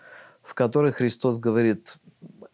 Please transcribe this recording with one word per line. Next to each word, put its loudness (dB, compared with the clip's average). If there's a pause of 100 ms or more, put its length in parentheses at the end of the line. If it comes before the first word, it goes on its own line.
(420)
в -20
которой 2
Христос 0
говорит: 0 (580)